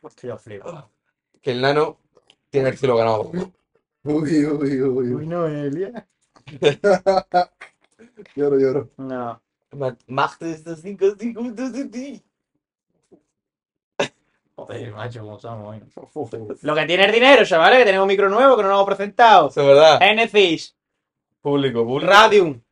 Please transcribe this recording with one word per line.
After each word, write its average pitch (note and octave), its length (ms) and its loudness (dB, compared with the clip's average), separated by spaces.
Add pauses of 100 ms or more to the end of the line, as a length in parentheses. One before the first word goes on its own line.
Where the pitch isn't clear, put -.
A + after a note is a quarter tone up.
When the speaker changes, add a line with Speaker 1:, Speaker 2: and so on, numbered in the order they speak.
Speaker 1:
Es - 80 -20
que - 140 -20
yo A2 100 -14
flipo. C3 500 -18 (540)
Speaker 2:
que C3 100 -6
el B2 80 -6
Nano D3+ 380 -2 (520)
tiene C3 200 0
el - 80 -10
cielo B2 180 0
ganado. A2+ 360 0
Speaker 3:
Uy, F3+ 180 -10 (540)
uy, D3+ 420 -2
uy, C#3 360 -4
uy. B2+ 320 -2
Speaker 1:
Uy, D3 120 -10
Noelia. E3 800 -8 (400)
Speaker 3:
<laughs> F3+ 1040 -2 (840)
Lloro, C#3+ 240 0
lloro. C3 380 -2
Speaker 1:
No. B2 440 -12 (320)
Speaker 2:
Ma-, C3 240 -10 (100)
macht - 360 -6
es D#3+ 220 -12
das E3 160 -14
cinco G3 360 -4
segundos A#3 560 -10
de C4 160 -10
ti. B3 340 -16 (2250)
Speaker 1:
Joder, A2 360 -16
macho, A2+ 280 -14
cómo G#2+ 160 -18
estamos A2 320 -18
hoy. G#2+ 140 -18 (120)
Speaker 3:
Uf, - 220 -20
uf. A2+ 460 -14
Speaker 1:
Lo D3+ 120 -4
que D#3 120 -2
tiene F3+ 180 0
el G3+ 80 0
dinero, A#3+ 320 4
chavales, F#3 360 4
que A#3+ 40 6
tenemos G3 240 0
micro G3 200 2
nuevo B3 280 4
que G#3 60 0
no G3 80 0
nos G3 80 0
hemos G3 80 2
presentado. G3 640 4
Speaker 2:
Eso D3+ 100 -6
es C#3+ 60 2
verdad. C#3+ 340 8
Speaker 1:
Genesis. G#3 720 0 (680)
Speaker 2:
Público, C3+ 420 -2
público. C#3+ 260 -2
Speaker 1:
Radium. G3 500 4 (100)